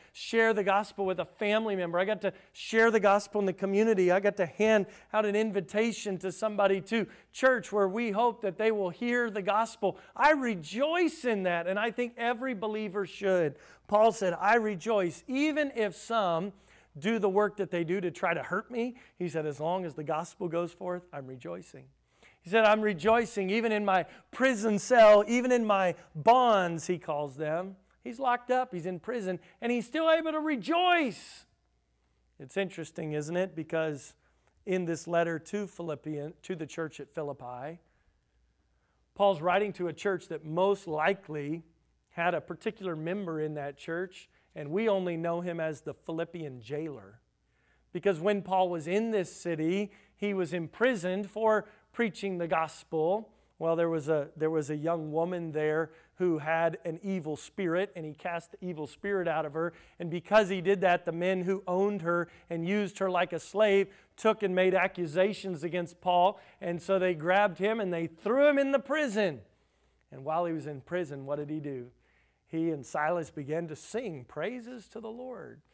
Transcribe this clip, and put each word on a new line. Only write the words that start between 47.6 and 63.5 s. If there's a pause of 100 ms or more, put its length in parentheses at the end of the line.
Because
when
Paul
was
in
this
city, (200)
he
was
imprisoned
for (240)
preaching
the
gospel. (280)
Well,
there
was
a,
there
was
a
young
woman
there (240)
who
had
an
evil
spirit,
and
he
cast
the
evil
spirit
out
of
her. (280)
And
because
he
did
that,
the
men
who
owned
her (220)
and
used
her
like
a
slave (300)